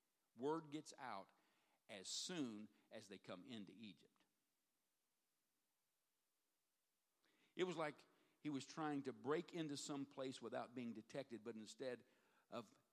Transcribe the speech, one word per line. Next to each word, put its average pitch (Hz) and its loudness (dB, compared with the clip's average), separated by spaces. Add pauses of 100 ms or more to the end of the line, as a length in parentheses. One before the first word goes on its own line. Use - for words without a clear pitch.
(380)
Word 151 2
gets 151 -4
out 110 -4 (640)
as 95 -6
soon 117 0 (240)
as 110 -8
they 98 -8
come 92 -6
into 104 -6
Egypt. 107 -12 (3500)
It 170 8
was 175 4
like 151 2 (440)
he 147 0
was 135 4
trying 147 4
to 127 2
break 135 2
into 156 2
some 143 0
place 131 -2
without 120 0
being 120 0
detected, 110 -4
but 113 -2
instead 117 -2 (520)
of, 117 -2 (280)